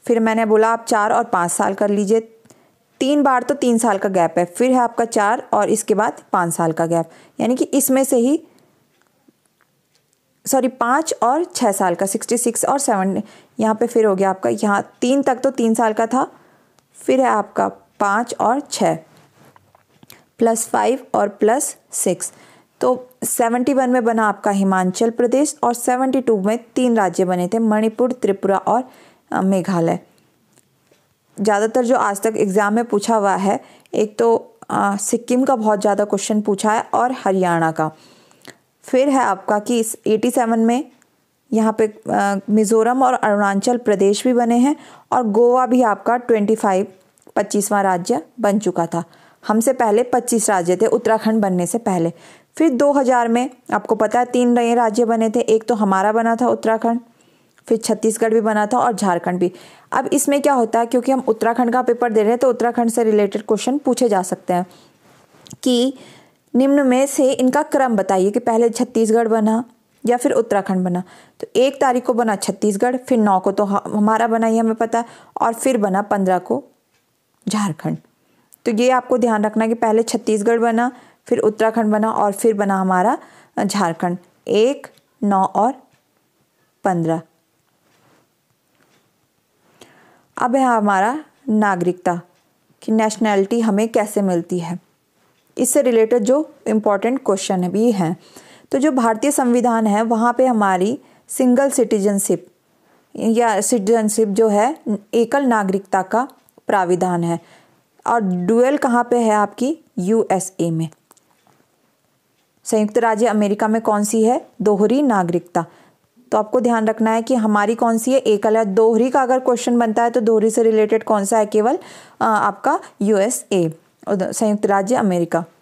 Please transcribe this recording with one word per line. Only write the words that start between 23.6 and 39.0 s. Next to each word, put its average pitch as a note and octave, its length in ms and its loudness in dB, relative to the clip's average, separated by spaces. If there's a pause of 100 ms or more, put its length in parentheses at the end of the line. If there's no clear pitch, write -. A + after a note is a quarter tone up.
वन B3+ 160 0
में B3 140 0
बना A3+ 240 0
आपका G#3 220 -2
हिमाचल G3 600 0
प्रदेश B3 520 0
और A#3 120 0
सेवेंटी C4 460 -2
टू A3 200 0
में G#3+ 180 -2 (160)
तीन B3 220 2
राज्य F#3+ 280 0
बने F3+ 240 -2
थे, A3+ 100 -2
मणिपुर, A3 540 0
त्रिपुरा G3 440 -2
और, A#3 280 -2 (480)
अ, - 80 -2
मेघालय। F3+ 580 0 (1400)
ज़्यादातर G#3+ 440 0
जो B3 120 2
आज G3+ 240 -2
तक A3+ 160 -2
एग्जाम G#3 380 0
में A#3 100 0
पूछा A3 320 0
हुआ G3 200 2
है, G3+ 240 -2 (340)
एक G#3+ 240 -2
तो, A#3 360 0 (160)
अ, G3+ 260 -2
सिक्किम B3 480 -2
का C4+ 120 2
बहुत G#3+ 240 0
ज़्यादा G#3 240 0
क्वेश्चन G#3 360 -2
पूछा G#3 320 -2
है A3+ 100 0 (120)
और B3 180 0
हरियाणा F3 600 0
का। D#3 180 -4 (920)
फिर C4 260 0